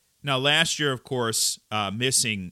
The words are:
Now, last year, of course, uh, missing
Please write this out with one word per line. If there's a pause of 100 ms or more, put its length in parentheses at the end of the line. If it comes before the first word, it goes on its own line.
(220)
Now,
last
year,
of
course, (120)
uh,
missing